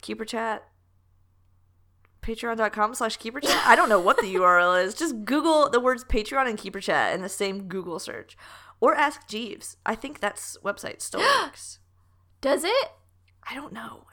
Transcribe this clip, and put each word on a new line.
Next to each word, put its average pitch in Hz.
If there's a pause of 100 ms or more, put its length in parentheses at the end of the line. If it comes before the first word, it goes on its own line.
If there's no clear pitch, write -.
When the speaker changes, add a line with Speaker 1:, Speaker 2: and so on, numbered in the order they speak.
Speaker 1:
Keeper 220
Chat. 226 (1600)
Patreon 226
dot 214
com 214
slash 220
Keeper 240
Chat? -
I 240
don't 339
know 202
what 190
the 196
U 185
R 180
L 180
is. 190
Just 254
Google 302
the 240
words 247
Patreon 262
and 214
Keeper 196
Chat 143
in 180
the 180
same 196
Google 180
search. - (440)
Or 294
Ask 294
Jeeves. -
I 220
think 277
that 202 (280)
website -
still -
Speaker 2:
<gasps> 508
Speaker 1:
works. - (600)
Speaker 2:
Does 294
it? 480 (560)
Speaker 1:
I -
don't -
know. 226